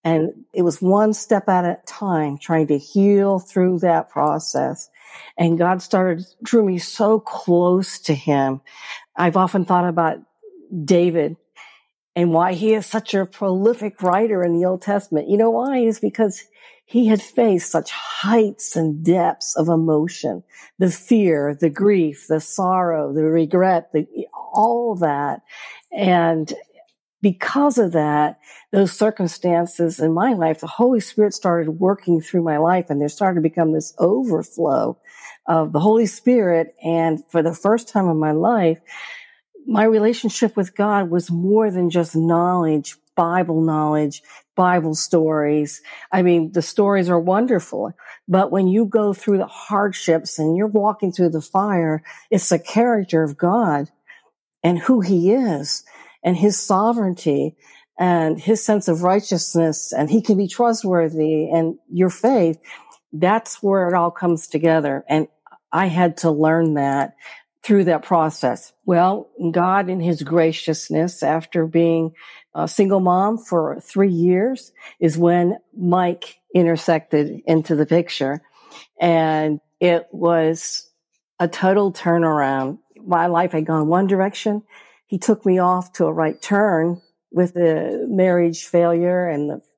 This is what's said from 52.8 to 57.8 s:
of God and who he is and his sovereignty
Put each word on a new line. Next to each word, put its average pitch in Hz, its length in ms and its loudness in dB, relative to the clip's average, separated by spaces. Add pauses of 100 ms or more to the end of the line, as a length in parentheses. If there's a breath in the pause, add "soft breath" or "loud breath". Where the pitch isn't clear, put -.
of 143 140 -4
God 175 520 0 (760 loud breath)
and 170 160 2
who 247 220 2
he 180 300 2
is 196 520 -2 (400 loud breath)
and 175 140 0
his 196 220 2
sovereignty 185 960 0 (420 soft breath)